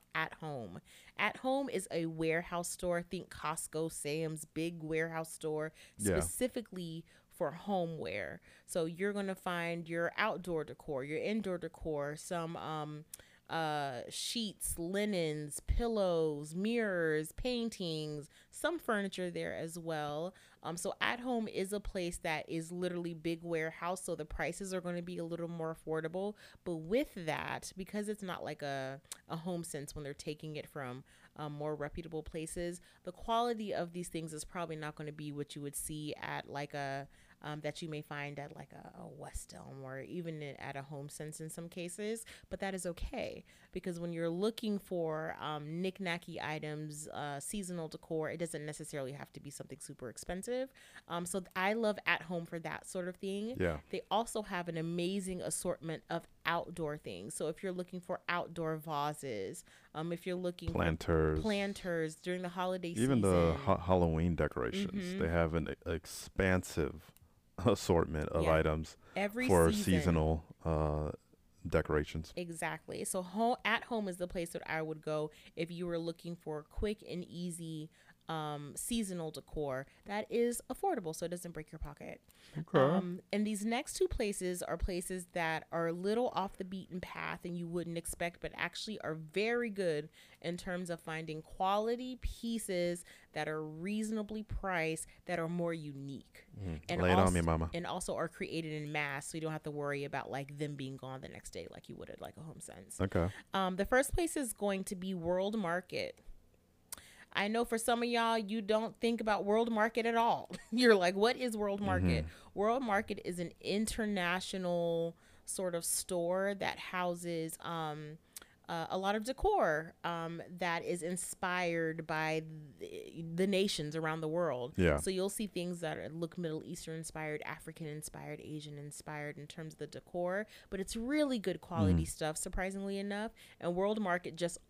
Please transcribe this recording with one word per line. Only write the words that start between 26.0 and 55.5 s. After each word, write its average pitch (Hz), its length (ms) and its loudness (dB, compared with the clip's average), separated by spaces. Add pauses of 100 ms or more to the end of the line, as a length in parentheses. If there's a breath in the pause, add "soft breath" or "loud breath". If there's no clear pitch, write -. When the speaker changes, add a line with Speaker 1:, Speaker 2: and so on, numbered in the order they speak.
Speaker 1:
But 170 140 -2
with 202 380 2
that, - 600 -4
because 202 320 -4
it's 208 160 -4
not 180 220 -4
like 151 160 -6
a, 139 400 -4 (260 loud breath)
a - 80 -4
HomeSense 165 580 -4
when 151 120 -8
they're 139 80 -8
taking 156 420 -8
it 143 140 -8
from, 131 340 -8 (320 soft breath)
um, 147 160 -6
more 147 240 -2
reputable 156 480 -6
places, 175 560 -4 (240 soft breath)
the 180 80 -8
quality 226 640 2
of 170 180 0
these 175 160 -6
things 160 260 -4
is 151 120 -6
probably 165 320 -6
not 151 180 -6
gonna 151 160 -8
be 151 220 -6
what 143 220 -6
you 147 60 -8
would 143 140 -6
see 151 460 -4
at, 147 280 -4
like, 143 240 -6
a, 139 360 -4 (360 soft breath)
um, 151 140 -6
that 151 220 -4
you 165 80 -6
may 151 120 -4
find 143 380 -6
at, 147 160 -10
like, 151 160 -14
a, - 300 -16
a 120 40 -12
West 135 480 -10
Elm 135 300 -12
or 131 160 -10
even 160 420 -6
in, 143 200 -8
at 139 160 -8
a 139 120 -6
HomeSense 151 520 -8
in 156 80 -6
some 170 180 -8
cases. 208 560 -6 (260 loud breath)
But - 120 -6
that 190 120 -2
is 185 120 -4
okay, - 580 -4 (300 soft breath)
because 180 260 -4
when 170 140 -2
you're 165 160 0
looking 208 500 0
for, 160 600 -2
um, 151 400 -4
knick-knacky 180 600 -4
items, 151 680 -4
uh, 143 320 -4
seasonal 175 480 -4
decor, 156 400 -2
it 151 80 -4
doesn't 160 280 -4
necessarily 147 460 -6
have 139 220 -10
to 147 80 -12
be 143 80 -12
something - 320 -12
super 139 260 -10
expensive. 240 600 -4 (400 loud breath)
Um, 175 160 -2
so 190 160 -2
th-, 175 120 -12
I 190 200 4
love 214 320 2
At 170 160 6
Home 170 240 -4
for 170 140 -8
that 156 280 -6
sort 180 220 -4
of 180 80 -10
thing. 202 420 -4
Speaker 2:
Yeah. 82 180 2 (120)
Speaker 1:
They - 200 -4
also 220 340 0
have 180 260 -4
an 165 80 -4
amazing 175 640 0
assortment - 680 -2